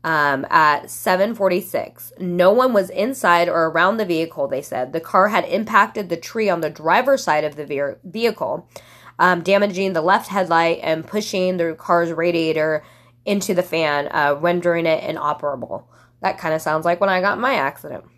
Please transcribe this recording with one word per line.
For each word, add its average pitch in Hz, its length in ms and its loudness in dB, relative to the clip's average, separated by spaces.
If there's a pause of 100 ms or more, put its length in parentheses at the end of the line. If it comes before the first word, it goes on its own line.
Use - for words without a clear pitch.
um, 147 440 2
at 151 400 4
seven 196 460 0
forty-six. - 800 -4
No 180 340 4
one 254 200 4
was 190 180 2
inside 180 600 2
or 165 160 2
around 170 320 2
the 214 80 -2
vehicle, 160 420 -2
they 135 140 -4
said. - 320 -6
The 170 80 -4
car 202 280 2
had - 160 0
impacted 208 640 0
the 170 100 -4
tree 214 320 -4
on 170 120 0
the 151 80 -2
driver's 240 540 2
side 151 200 2
of 151 120 -6
the 151 100 -10
ve-, 139 380 -6
vehicle, 180 680 -4 (480)
um, 170 260 4
damaging 196 500 0
the 160 80 0
left 190 260 2
headlight 170 560 0
and 160 240 -2
pushing 190 480 -2
the 165 200 -2
car's 170 360 0
radiator 160 720 0 (400)
into 202 300 -2
the 175 100 2
fan, 147 480 -2
uh, 147 300 2
rendering 170 440 0
it 160 180 0
inoperable. 147 840 -6 (320)
That - 180 -4
kinda 160 200 -4
sounds 156 240 -2
like 175 160 0
when 196 100 0
I 185 120 0
got 202 140 0
in 220 60 -6
my 262 120 0
accident. 143 500 -6 (140)